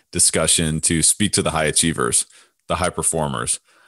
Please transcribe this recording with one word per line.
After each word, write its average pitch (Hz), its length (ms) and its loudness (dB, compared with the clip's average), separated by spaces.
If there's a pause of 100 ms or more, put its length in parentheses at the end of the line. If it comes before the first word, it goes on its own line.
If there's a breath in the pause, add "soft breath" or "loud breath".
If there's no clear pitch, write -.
(120)
discussion, 80 720 0
to 82 220 2
speak - 300 2
to 98 100 2
the 80 80 -2
high 80 140 0
achievers, 73 600 0 (420 soft breath)
the 82 100 -2
high 87 120 0
performers. 71 680 -2 (280 soft breath)